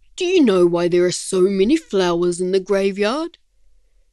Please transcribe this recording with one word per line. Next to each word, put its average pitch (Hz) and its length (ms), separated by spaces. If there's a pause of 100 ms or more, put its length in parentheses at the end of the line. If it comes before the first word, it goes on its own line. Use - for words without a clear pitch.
(180)
do 370 80
you 359 160
know 190 240
why 175 240
there 175 160
are 180 80
so - 280
many 202 360
flowers 175 640
in 185 100
the 196 80
graveyard?" 202 800 (760)